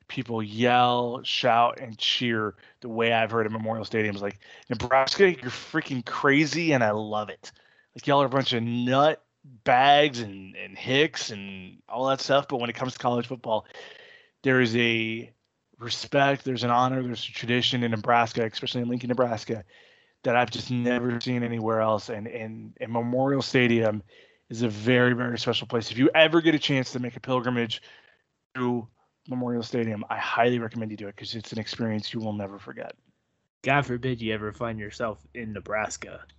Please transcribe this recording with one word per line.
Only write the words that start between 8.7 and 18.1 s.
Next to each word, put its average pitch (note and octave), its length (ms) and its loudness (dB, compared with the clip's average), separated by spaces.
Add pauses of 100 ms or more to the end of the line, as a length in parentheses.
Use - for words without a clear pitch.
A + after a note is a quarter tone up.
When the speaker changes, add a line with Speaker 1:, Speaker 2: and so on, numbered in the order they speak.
Speaker 1:
bags C#3 560 6
and, G2 340 -10
and G2 220 -14
hicks C#3 540 0
and G2 480 -12 (100)
all B2 200 -4
that C3+ 120 0
stuff." C#3 260 2
But C3+ 140 -4
when A#2+ 100 -2
it A#2 40 -6
comes C3 180 -6
to - 60 -14
college A#2+ 280 -2
football, A#2 400 -4 (760)
there C3 180 4
is A#2 160 2
a A#2 560 0 (460)
respect, C#3 680 0
there's B2 180 -4
an A#2+ 80 2
honor, B2+ 320 2
there's A#2+ 260 -6
a - 40 -18
tradition A#2+ 500 0
in A#2 80 0
Nebraska, A#2 540 2